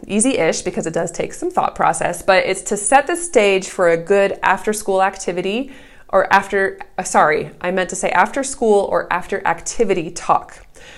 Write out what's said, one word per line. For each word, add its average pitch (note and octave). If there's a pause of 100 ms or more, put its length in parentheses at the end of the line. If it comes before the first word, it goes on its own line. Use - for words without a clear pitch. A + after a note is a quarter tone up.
easy-ish G#3
because G#3
it E3
does E3+
take -
some -
thought -
process, E3
but F#3
it's F#3
to -
set C#4
the F4
stage G3+
for F3+
a E3
good G3
after-school F#3+
activity F#3+ (380)
or -
after, G3 (180)
uh, F#3
sorry, D#3+ (100)
I F3+
meant F#3
to F#3+
say F#3
after G#3
school G#3+
or -
after F3+
activity F3+
talk. - (320)